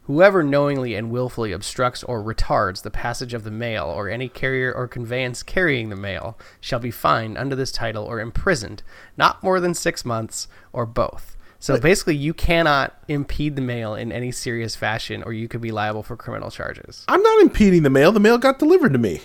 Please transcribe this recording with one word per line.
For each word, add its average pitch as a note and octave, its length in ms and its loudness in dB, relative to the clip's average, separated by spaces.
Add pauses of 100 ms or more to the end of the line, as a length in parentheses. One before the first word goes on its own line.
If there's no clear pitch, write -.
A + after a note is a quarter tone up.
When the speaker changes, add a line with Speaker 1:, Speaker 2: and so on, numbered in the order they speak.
Speaker 1:
"Whoever F3+ 400 4
knowingly C#3 540 0
and A2+ 160 -6
willfully A#2+ 400 -4
obstructs B2+ 500 -4
or A#2 200 -6
retards G#2+ 600 0
the G#2 80 -10
passage A#2+ 440 -6
of A2 100 -8
the G#2+ 80 -10
mail A2 340 -4
or F2+ 240 -6
any B2 180 -6
carrier C3 440 -4
or B2 160 -6
conveyance B2 560 -6
carrying C#3 440 -2
the G2+ 80 -10
mail G2 400 -8 (240)
shall B2 200 -4
be A#2+ 100 -6
fined A2+ 480 0
under C3+ 160 -4
this B2+ 180 -4
title A2 320 -4
or A#2 140 -8
imprisoned A#2 640 -2 (340)
not - 260 2
more F#3 180 2
than F3 120 0
six - 320 -4
months A2+ 440 -6 (240)
or B2 140 -4
both." - 500 -4 (240)
So C#3 140 0
Speaker 2:
But B2 80 0
Speaker 1:
basically, D#3+ 340 4
you D3 180 -2
cannot D#3 720 2
impede D3 480 -2
the C3+ 80 -4
mail A#2 320 -4
in A2+ 160 -6
any B2 220 -6
serious A#2 420 -6
fashion, G#2+ 480 -4
or A2+ 100 -8
you A2+ 140 -6
could A#2 140 -8
be A2+ 120 -6
liable G#2+ 300 -4
for A#2 140 -12
criminal G#2+ 340 -10
charges. - 580 -12
Speaker 2:
I'm E4+ 140 4
not A4 200 6
impeding F#3+ 420 8
the C3+ 60 6
mail. C#3 200 6
The A3 100 4
mail A3+ 180 6
got C4+ 200 2
delivered D4+ 340 6
to B2+ 60 4
me. F#2+ 260 0